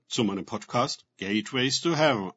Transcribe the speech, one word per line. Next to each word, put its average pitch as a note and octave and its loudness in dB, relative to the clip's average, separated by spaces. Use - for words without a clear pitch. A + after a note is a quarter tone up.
zu - 0
meinem G2 -2
Podcast - -4
Gateways A2 -2
to E3+ 0
Heaven B2+ 4